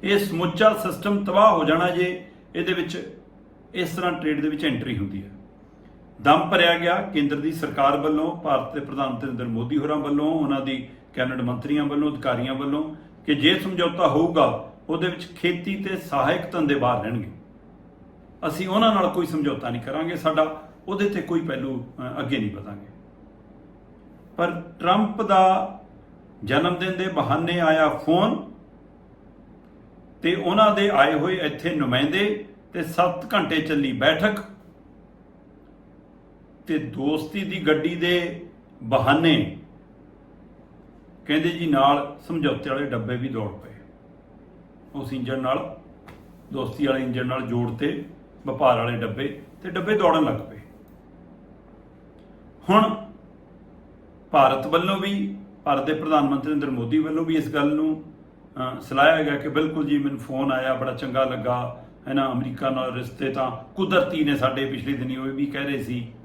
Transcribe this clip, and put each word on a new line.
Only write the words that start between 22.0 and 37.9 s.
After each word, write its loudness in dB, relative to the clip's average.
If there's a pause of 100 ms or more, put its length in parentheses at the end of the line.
ਅੱਗੇ -2
ਨਹੀਂ -2
ਵਧਾਂਗੇ। -14 (1500)
ਪਰ -2 (160)
ਟਰੰਪ 2
ਦਾ 4 (680)
ਜਨਮ 2
ਦਿਨ -4
ਦੇ -2
ਬਹਾਨੇ 0
ਆਇਆ 4
ਫੋਨ 0 (1700)
ਤੇ 2
ਉਹਨਾਂ 4
ਦੇ 2
ਆਏ 4
ਹੋਏ 0
ਇੱਥੇ -4
ਨੁਮਾਇੰਦੇ 0 (280)
ਤੇ -4
ਸੱਤ 0
ਘੰਟੇ 2
ਚੱਲੀ 0
ਬੈਠਕ 2 (2250)
ਤੇ 0
ਦੋਸਤੀ -4
ਦੀ -4
ਗੱਡੀ 2